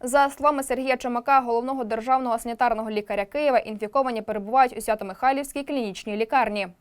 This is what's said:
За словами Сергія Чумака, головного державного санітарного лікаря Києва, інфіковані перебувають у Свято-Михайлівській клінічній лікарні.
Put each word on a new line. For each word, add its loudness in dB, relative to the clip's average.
За 4
словами 2
Сергія 0
Чумака, 2
головного -2
державного 0
санітарного 0
лікаря -2
Києва, 2
інфіковані -2
перебувають 2
у -8
Свято-Михайлівській -2
клінічній -6
лікарні. 0